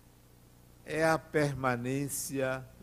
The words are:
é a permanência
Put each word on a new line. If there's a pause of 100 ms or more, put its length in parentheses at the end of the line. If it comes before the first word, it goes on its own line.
(840)
é
a
permanência (160)